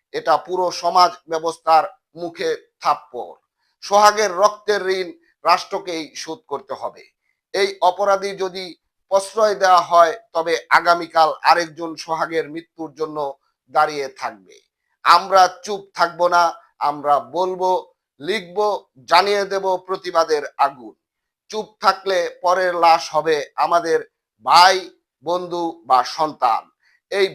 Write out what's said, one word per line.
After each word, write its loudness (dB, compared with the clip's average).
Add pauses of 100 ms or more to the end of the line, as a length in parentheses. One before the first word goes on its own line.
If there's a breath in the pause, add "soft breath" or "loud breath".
(140)
এটা 0
পুরো -2
সমাজ 2 (160)
ব্যবস্থার 0 (300)
মুখে -8 (300)
থাপ্পড়। -6 (440)
সোহাগের 4
রক্তের 0 (160)
ঋণ -6 (360)
রাষ্ট্রকেই -2 (120)
শোধ -14
করতে -10
হবে। -12 (520)
এই 0 (140)
অপরাধী 0
যদি -8 (460)
প্রশ্রয় 0
দেওয়া 4
হয়, 4 (180)
তবে -2 (160)
আগামীকাল 2 (120)
আরেকজন 0
সোহাগের -4
মৃত্যুর -14
জন্য -8 (560)
দাঁড়িয়ে 0
থাকবে। -14 (480)
আমরা 4 (200)
চুপ -8 (140)
থাকব -2
না, 2 (360 soft breath)
আমরা -2 (160)
বলবো, -4 (500)
লিখব, -8 (460)
জানিয়ে 2
দেব -6 (220)
প্রতিবাদের -2 (160)
আগুন। -4 (560)
চুপ -10 (140)
থাকলে 0 (240)
পরের 0
লাশ 4 (100)
হবে 0 (200)
আমাদের 0 (480)
ভাই, 8 (480)
বন্ধু -4 (220)
বা 4
সন্তান। -4 (500)
এই 0